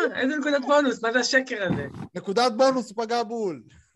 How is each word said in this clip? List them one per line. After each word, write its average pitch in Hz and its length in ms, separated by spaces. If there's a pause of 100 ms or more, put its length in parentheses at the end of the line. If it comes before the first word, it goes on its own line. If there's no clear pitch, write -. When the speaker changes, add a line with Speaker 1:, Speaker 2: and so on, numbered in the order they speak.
(160)
Speaker 1:
איזה 277 200
נקודת 285 300
בונוס? 285 360
מה 226 100
זה 254 60
השקר 247 440 (100)
הזה? 143 140 (280)
Speaker 2:
נקודת 202 420
בונוס, 262 340
הוא 220 140
פגע 240 180
בול. 208 400 (340)